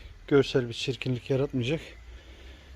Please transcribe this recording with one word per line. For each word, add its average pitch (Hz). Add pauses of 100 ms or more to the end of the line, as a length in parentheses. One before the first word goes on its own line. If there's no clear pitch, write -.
(280)
görsel 135
bir 113
çirkinlik -
yaratmayacak. 135 (960)